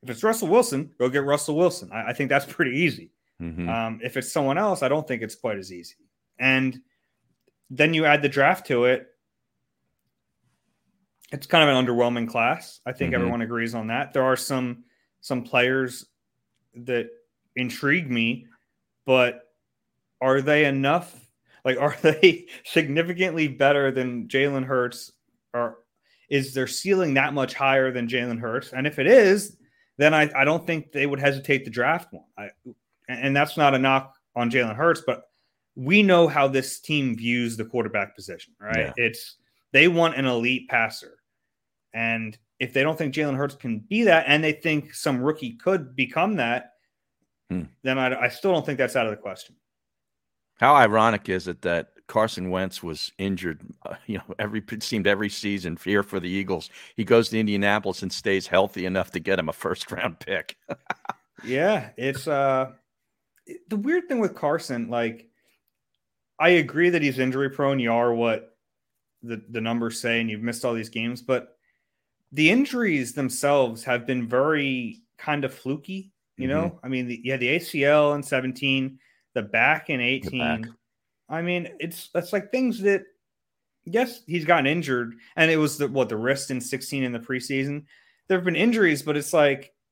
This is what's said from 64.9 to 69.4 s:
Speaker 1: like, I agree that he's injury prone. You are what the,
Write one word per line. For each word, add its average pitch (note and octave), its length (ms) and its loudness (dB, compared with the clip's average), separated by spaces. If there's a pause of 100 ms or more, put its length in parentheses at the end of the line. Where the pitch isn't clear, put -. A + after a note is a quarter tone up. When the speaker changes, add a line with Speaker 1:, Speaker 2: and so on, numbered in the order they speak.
Speaker 1:
like, A#2 400 -4 (1080)
I E3 120 4
agree E3 400 2
that E3+ 120 0
he's C3+ 160 0
injury C3 320 0
prone. C#3 300 0
You A#2 120 0
are A#2+ 220 2
what A#2 420 -2 (640)
the, A2+ 260 -10